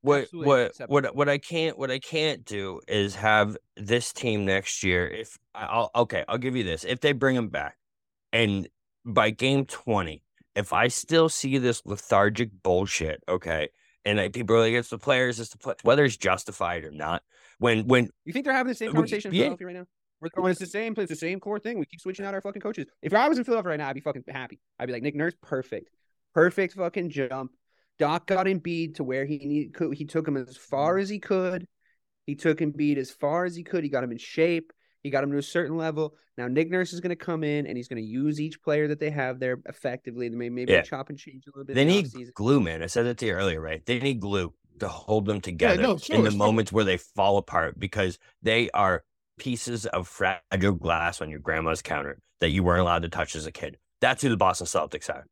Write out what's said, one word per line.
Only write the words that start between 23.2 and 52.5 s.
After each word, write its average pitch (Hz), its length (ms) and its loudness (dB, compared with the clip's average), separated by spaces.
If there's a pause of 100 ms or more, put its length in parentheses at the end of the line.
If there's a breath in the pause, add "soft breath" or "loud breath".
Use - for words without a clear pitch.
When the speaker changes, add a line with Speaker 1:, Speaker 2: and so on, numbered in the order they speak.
Speaker 2:
was 302 100 2
in 247 60 -2
Philadelphia 214 260 0
right 151 80 -2
now, 147 100 -4
I'd 139 60 -4
be 139 60 -8
fucking 143 280 -8
happy. 131 320 -10 (180)
I'd 123 80 -4
be 127 60 -4
like, 117 100 -6
"Nick 151 140 -4
Nurse, 165 260 -2
perfect. 127 480 -6 (420)
Perfect 175 420 4
fucking 175 360 -4
jump." 131 400 -4 (480)
Doc 156 280 0
got 190 180 2
Embiid 170 520 -2
to 147 80 -4
where 131 200 -2
he 147 140 -4
need, 147 340 -2
could, 170 220 -2
he 151 100 -8
took 156 240 -2
him 143 80 0
as 127 180 -6
far 156 440 0
as 196 100 -2
he 208 100 -6
could. 185 480 -2 (600)
He 143 80 -6
took 156 240 2
Embiid 147 400 0
as 131 120 -6
far 165 360 -2
as 175 100 -6
he 175 80 -14
could. 170 200 -2
He 143 40 -4
got 131 160 -2
him 123 80 -6
in 113 60 -10
shape. 165 520 0 (320)
He 143 60 -8
got 139 160 2
him 143 80 -2
to 143 60 2
a 143 40 -2
certain 160 360 -2
level. 156 360 -2 (220 soft breath)
Now 123 100 -6
Nick 151 240 2
Nurse 180 220 0
is 175 80 -8
gonna 175 160 -4
come 165 260 -4
in 147 240 -2
and 85 80 -8
he's 120 140 -8
gonna 113 140 -8
use 135 360 -2
each 156 220 -6
player 151 280 0
that 147 120 -4
they 151 80 -2
have 131 320 -4
there 127 260 -2
effectively. 123 640 -8
They 117 80 -8
may, 120 140 -6
maybe 123 220 0
Speaker 1:
Yeah. 117 100 6
Speaker 2:
chop 135 260 -8
and 147 100 -12
change 135 280 -20
a 143 80 -20
little 139 100 -14
bit 139 100 -10
Speaker 1:
They 131 80 4
Speaker 2:
in 147 60 6
the 180 60 6
Speaker 1:
need 196 120 2
Speaker 2:
offseason. 123 280 -14
Speaker 1:
glue, 127 260 4
man. 80 220 -2
I 82 40 -4
said 117 200 2
that 120 100 -2
to 123 100 -4
you 104 60 0
earlier, 87 300 0
right? 80 240 -6
They 120 120 0
need 127 220 0
glue 95 320 0 (280)
to 104 80 -4
hold 107 360 0
them 104 120 0
Speaker 3:
Yeah, 98 40 -4
Speaker 1:
together 104 420 2
Speaker 3:
no, 247 100 4
Speaker 1:
in 165 60 0
Speaker 3:
sure, 117 240 2
Speaker 1:
the 107 100 6
Speaker 3:
sure. 101 60 0
Speaker 1:
moments 107 340 4
where 110 120 4
they 92 140 2
fall 101 400 2
apart 82 420 -2
because 95 380 -2 (240 soft breath)
they 113 300 2
are 92 320 2 (340)
pieces 120 480 -6
of 90 200 -2
fragile 95 680 0
glass 82 480 -2
on 78 80 -8
your 76 80 -10
grandma's 80 420 -2
counter 71 380 -6 (220)
that 85 100 4